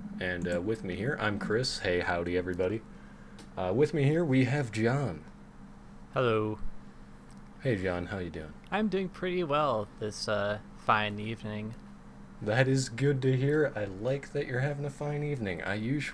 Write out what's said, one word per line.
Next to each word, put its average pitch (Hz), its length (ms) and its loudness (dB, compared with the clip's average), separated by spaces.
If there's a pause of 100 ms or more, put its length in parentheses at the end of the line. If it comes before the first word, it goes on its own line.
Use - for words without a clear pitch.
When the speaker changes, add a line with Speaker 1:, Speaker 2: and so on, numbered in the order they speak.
(200)
Speaker 1:
and, 87 340 0
uh, 87 80 2
with 110 220 -2
me 90 140 -2
here, 113 240 0
I'm 104 180 2
Chris. 117 400 0
Hey, 90 220 2
howdy, 87 360 0
everybody. 92 440 2 (760)
Uh, 92 160 0
with 139 200 4
me 147 100 4
here, 160 220 4
we 131 180 6
have 127 260 2
John. 110 540 2 (920)
Speaker 2:
Hello. 110 460 4 (1040)
Speaker 1:
Hey, 123 160 4
John, 90 300 0
how 101 100 -4
you 87 120 -4
doing? 78 220 -8 (180)
Speaker 2:
I'm 214 200 2
doing 190 180 0
pretty 180 340 -2
well 139 460 2 (140)
this, 107 260 -4
uh, 104 300 2 (280)
fine 107 360 4
evening. 110 520 -6 (680)
Speaker 1:
That 113 260 4
is 131 220 4
good 131 320 2
to 131 160 4
hear. 143 400 4
I 104 80 0
like 110 480 -4
that 147 120 -2
you're 127 140 -2
having 143 240 0
a 143 60 -4
fine 147 340 -4
evening. 113 380 -2
Ayush, 113 520 0